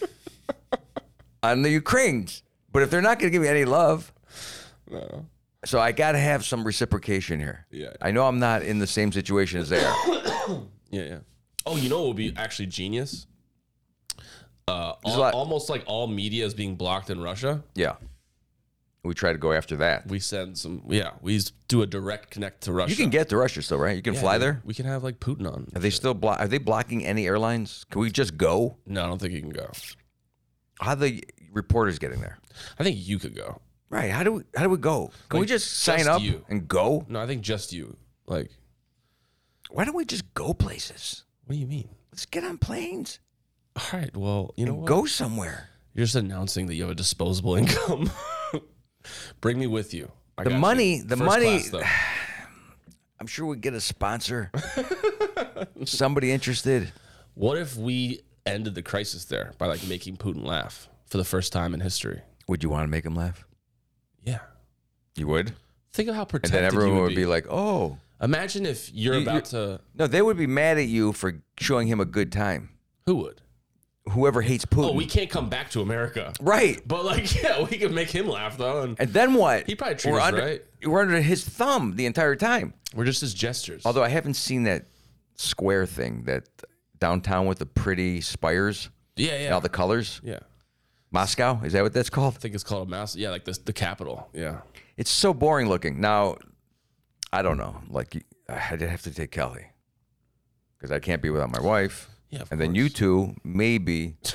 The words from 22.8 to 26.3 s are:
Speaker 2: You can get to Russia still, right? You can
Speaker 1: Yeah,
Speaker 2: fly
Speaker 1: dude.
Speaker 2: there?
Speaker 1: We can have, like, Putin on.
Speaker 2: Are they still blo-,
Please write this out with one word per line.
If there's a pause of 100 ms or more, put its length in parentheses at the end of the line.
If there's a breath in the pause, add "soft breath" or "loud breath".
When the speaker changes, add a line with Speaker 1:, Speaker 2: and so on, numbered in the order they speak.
Speaker 2:
You
can
get
to
Russia
still,
right?
You
can
Speaker 1:
Yeah,
Speaker 2:
fly
Speaker 1:
dude.
Speaker 2:
there?
Speaker 1:
We
can
have,
like,
Putin
on.
Speaker 2:
Are
they
still
blo-,